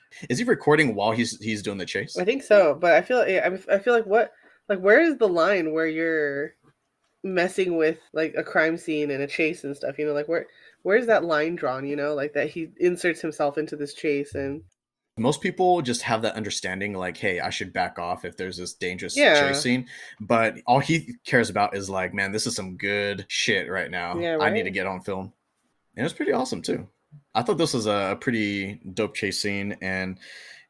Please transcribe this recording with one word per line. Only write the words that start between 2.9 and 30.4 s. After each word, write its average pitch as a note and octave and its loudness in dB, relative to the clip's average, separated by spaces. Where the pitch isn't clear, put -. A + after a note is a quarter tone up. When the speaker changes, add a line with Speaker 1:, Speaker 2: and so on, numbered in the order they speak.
Speaker 2:
I D#3+ 8
feel, B3 2
yeah, F#3 2
I, G3 2
I G3 4
feel B3 2
like A3+ 2
what, G#3 2
like, G3 -2
where G3+ 8
is D#4 2
the A3 4
line E3+ 2
where D#3+ 0
you're D#3 -2
messing F3+ 0
with, E3 2
like, D#3 -2
a D#3+ -2
crime E3 2
scene D3+ -4
and C#3 -4
a C#3+ -4
chase D#3+ -2
and C#3 -8
stuff? C3+ -6
You D3+ -2
know, D3+ -2
like, D3 -4
where, E3 -2
where F#3+ 4
is B3 2
that G3 4
line E3 0
drawn? C3+ -4
You C#3+ -4
know, D3 -2
like, C#3 -4
that C#3+ 0
he D#3+ -8
inserts F3+ 0
himself D3+ -2
into D#3 -4
this D3 -8
chase C#3+ -2
and C#3 -6
Speaker 1:
Most C3 2
people F3+ 2
just B2 -2
have A2+ 0
that A2 -2
understanding, G2+ -6
like, F#2 -6
"Hey, F#2 -2
I D2 -2
should F#2 -6
back F2+ -4
off F2 -6
if F2 -12
there's F#2 -8
this F2+ -10
dangerous F2+ -6
Speaker 2:
Yeah. D#3 6
Speaker 1:
chase C#3 -2
scene." B2+ 0
But A2+ 2
all B2+ 6
he D#3 0
cares A#2 2
about G2+ 0
is, G2 -6
like, F#2 -2
"Man, G2 -2
this G#2 -2
is A#2 -4
some F#2 -8
good G2+ -2
shit F#2 0
right F#2 -4
now. F2 -4
Speaker 2:
Yeah, E3+ -2
Speaker 1:
I G#2+ 2
need G#2+ 0
Speaker 2:
right? F2+ -2
Speaker 1:
to G2 -6
get F#2+ -4
on F#2 -6
film." F#2+ -8
And A#2+ -4
it's E3+ -4
pretty F#4 -2
awesome - -2
too. - -6
I A2 2
thought F#3 0
this D#3 2
was A2+ 0
a, G2+ 2
a - -4
pretty G2+ -2
dope G#2 -2
chase G2 -2
scene. G2+ -4
And F#2 -4